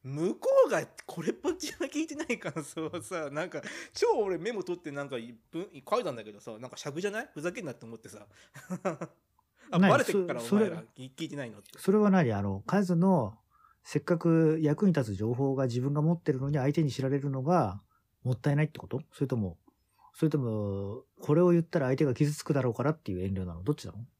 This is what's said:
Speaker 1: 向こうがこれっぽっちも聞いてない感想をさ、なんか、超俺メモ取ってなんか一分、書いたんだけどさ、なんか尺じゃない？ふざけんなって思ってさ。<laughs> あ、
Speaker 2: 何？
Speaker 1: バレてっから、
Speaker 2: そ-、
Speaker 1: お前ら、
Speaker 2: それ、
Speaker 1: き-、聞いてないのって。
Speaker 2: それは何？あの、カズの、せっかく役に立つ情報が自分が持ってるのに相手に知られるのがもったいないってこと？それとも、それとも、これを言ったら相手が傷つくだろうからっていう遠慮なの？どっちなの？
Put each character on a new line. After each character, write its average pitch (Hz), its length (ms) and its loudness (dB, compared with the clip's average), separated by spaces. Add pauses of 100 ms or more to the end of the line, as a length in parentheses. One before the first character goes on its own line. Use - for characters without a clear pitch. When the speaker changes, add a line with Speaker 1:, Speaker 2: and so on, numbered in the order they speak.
Speaker 1:
向 147 340 -4
こ - 120 -4 (180)
う 285 40 -4
が 165 160 0 (200)
こ - 140 -10
れ 160 80 -2
っ 226 60 -2
ぽ 311 160 -4
っ 339 80 -4
ち - 200 -12
も 277 80 -4
聞 294 140 -6
い 320 60 -4
て 294 80 -12
な 302 100 -8
い 240 140 -4
感 156 260 -8
想 160 220 -8
を 165 160 -8
さ、 160 260 -8
な 147 160 -6
ん 185 60 -10
か、 147 100 -8 (320)
超 - 140 2 (160)
俺 185 160 -2
メ 190 120 -6
モ 202 120 -6
取 175 160 -6
っ - 20 -18
て 151 100 -10
な 143 120 -8
ん 139 80 -10
か 131 80 -6
一 117 160 -12 (160)
分、 175 180 -8 (200)
書 247 120 0
い 214 40 -10
た 160 60 -4
ん 123 60 -8
だ 110 80 -12
け 104 80 -14
ど 104 80 -20
さ、 117 180 -14
な 123 100 -16
ん - 20 -16
か - 80 -18
尺 151 240 -8
じ 208 60 -4
ゃ - 20 -2
な 220 120 -8
い？ 285 120 -14
ふ 147 80 -12
ざ 175 100 -4
け 247 80 -10
ん 175 60 -10
な 127 60 -8
っ - 20 -12
て 123 100 -20
思 113 120 -16
っ - 20 -20
て - 100 -20
さ。 104 180 -20 (300)
<laughs> - 260 -12 (880)
あ、 175 80 2
Speaker 2:
何？ 190 120 8
Speaker 1:
バ 277 80 8
レ - 60 2
て - 80 -2
っ 190 140 2
か 156 60 -4
ら、 120 80 -4
Speaker 2:
そ-、 - 160 2
Speaker 1:
お 214 40 6
前 202 100 2
ら、 165 60 -8
Speaker 2:
そ 170 60 -12
れ、 - 120 -20
Speaker 1:
き-、 131 180 -16 (120)
聞 - 20 -6
い - 20 -10
て 143 80 -10
な 139 80 -6
い 113 60 -10
の 101 80 -18
っ - 40 -20
て。 - 160 -20
Speaker 2:
そ - 140 2
れ 214 60 6
は 208 120 6
何？ 165 220 6
あ 98 80 0
の、 98 260 -4
カ 202 160 2
ズ 180 140 0
の、 165 420 2 (460)
せ - 140 -4
っ 151 40 0
か 175 140 2
く 160 460 4
役 156 240 2
に 180 60 6
立 113 220 0
つ - 20 -6
情 110 180 0
報 135 200 0
が 135 100 0
自 123 180 0
分 143 100 0
が 147 80 0
持 165 140 4
っ 170 60 -6
て 151 120 0
る 127 60 0
の 135 100 -4
に 147 100 0
相 139 160 2
手 170 80 2
に 143 80 2
知 127 120 -6
ら 135 60 0
れ 139 100 0
る 143 120 -4
の 131 120 -4
が 131 380 2 (420)
も 127 100 0
っ 117 40 0
た 143 160 0
い 143 40 2
な 151 60 4
い 156 40 2
っ - 40 -8
て - 80 -16
こ - 80 -14
と？ - 160 -6 (100)
そ - 80 -16
れ 139 60 2
と 123 100 -2
も、 95 220 -4 (560)
そ - 100 0
れ 151 60 4
と 151 80 0
も、 104 680 -4 (160)
こ 147 140 2
れ 175 80 6
を 180 80 6
言 170 100 6
っ - 20 -2
た 170 160 -2
ら 131 100 2
相 135 100 0
手 156 80 4
が 123 80 2
傷 151 200 2
つ - 80 -10
く 147 120 0
だ 135 80 2
ろ 123 80 2
う 107 40 -4
か 123 100 -2
ら 151 80 4
っ 160 60 -4
て - 140 -8
い 92 40 -2
う 90 60 -2
遠 95 120 0
慮 92 100 -2
な 87 80 -6
の？ 87 100 -10
ど 143 100 -2
っ - 20 0
ち - 120 -10
な 85 60 -10
の？ 101 60 -14 (220)